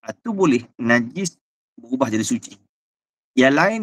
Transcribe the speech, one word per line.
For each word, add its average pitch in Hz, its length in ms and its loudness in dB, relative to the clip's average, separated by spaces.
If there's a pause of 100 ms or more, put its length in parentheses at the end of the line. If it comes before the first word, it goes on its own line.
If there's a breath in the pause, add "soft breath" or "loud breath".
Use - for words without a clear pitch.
Itu 220 240 -10
boleh. 160 320 2 (160)
Najis 120 560 -2 (400)
berubah 127 320 -4
jadi 110 160 -2
suci. 113 320 -6 (800)
Yang 131 240 4
lain 208 260 0